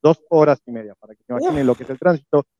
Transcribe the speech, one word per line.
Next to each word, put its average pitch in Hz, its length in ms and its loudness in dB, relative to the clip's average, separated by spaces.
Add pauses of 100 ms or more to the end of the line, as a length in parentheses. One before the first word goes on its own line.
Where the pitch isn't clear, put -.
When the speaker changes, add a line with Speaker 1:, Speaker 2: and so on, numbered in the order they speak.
Speaker 1:
dos 160 180 2 (100)
horas 147 380 2
y 123 40 -16
media, 110 280 -14
para 107 160 -20
que - 80 -20
se 123 100 -12
imaginen 202 280 -4
Speaker 2:
Uf. 131 60 0
Speaker 1:
lo 123 80 2
que - 80 -18
es - 60 -18
el 131 80 -10
tránsito. 156 480 -2 (140)